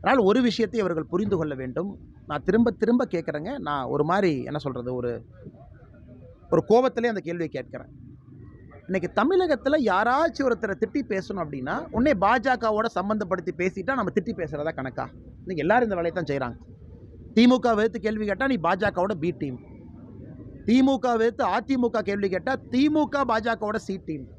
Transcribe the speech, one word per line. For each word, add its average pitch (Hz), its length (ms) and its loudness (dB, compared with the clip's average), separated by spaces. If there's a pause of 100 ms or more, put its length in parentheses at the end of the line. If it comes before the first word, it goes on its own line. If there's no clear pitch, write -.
அதனால் 226 240 4
ஒரு 214 160 6
விஷயத்தை 226 380 0
இவர்கள் 170 260 -2
புரிந்து 202 320 0
கொள்ள 151 180 -2
வேண்டும். 131 580 -8 (140)
நான் 151 160 -6
திரும்ப 214 280 4
திரும்ப 240 380 2
கேட்குறேங்க. 160 480 -4
நான் 143 280 -4
ஒரு 143 180 0
மாதிரி 165 400 2
என்ன 135 140 -6
சொல்றது, 127 380 -6
ஒரு, 120 300 -6 (1200)
ஒரு 160 180 4
கோபத்திலே 240 400 4
அந்த 214 120 -2
கேள்வியை 170 340 -6
கேட்குறேன். 127 340 -10 (1000)
இன்னைக்கு 180 280 -2
தமிழகத்துல 311 720 2
யாராச்சும் 240 600 2
ஒருத்தரை 220 280 -2
திட்டி 247 320 -2
பேசணும் 190 380 -4
அப்படின்னா 147 460 -6
உடனே 220 360 2
பாஜகவோட 233 580 2 (100)
சம்பந்தப்படுத்தி 185 600 -2
பேசிட்டா 185 360 -2
நம்ம 214 180 -2 (100)
திட்டி 165 60 -8
பேசுறதா 156 460 -4
கணக்கா? 131 400 -6
இன்னைக்கு - 420 -12
எல்லாரும் 214 340 2
இந்த 196 60 0
வேலையை 170 280 -2
தான் 135 60 -6
செய்றாங்க. 131 280 -4 (760)
தி 240 140 8
மு 247 120 8
க 240 140 2
எதிர்த்து 220 260 0
கேள்வி 214 260 -2
கேட்டா 202 220 0
நீ 262 80 2
பாஜகவோட 190 580 0
பி 170 180 -2
டீம், 135 280 -6 (1080)
தி 240 160 6
மு 262 180 4
க 247 140 2
எதிர்த்து 226 320 2
அ 196 140 2
தி 269 180 -2
மு 247 120 2
க 233 120 -2
கேள்வி 202 280 -2
கேட்டா 175 260 -2 (140)
தி 277 200 4
மு 302 180 2
க 277 180 0
பாஜகவோட 220 500 -2
சி 196 300 -6
டீம். 139 220 -8 (120)